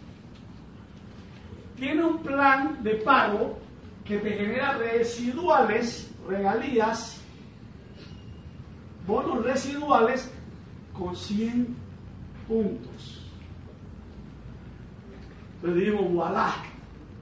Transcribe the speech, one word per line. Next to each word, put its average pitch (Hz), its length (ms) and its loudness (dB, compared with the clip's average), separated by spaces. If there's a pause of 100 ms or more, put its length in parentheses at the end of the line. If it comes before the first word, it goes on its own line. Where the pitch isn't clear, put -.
(1800)
tiene 302 260 2
un 320 140 4
plan 277 640 4
de 214 120 4
pago 226 640 4 (460)
que 208 140 0
te 208 140 0
genera 233 460 2
residuales, 240 1300 4 (160)
regalías, 220 920 2 (1900)
bonos 247 360 2
residuales 262 840 4 (640)
con 175 220 -4
cien 233 600 0 (720)
puntos. - 800 -2 (2250)
Entonces 175 280 2
dijimos, 196 280 4
voilà, 175 420 2 (680)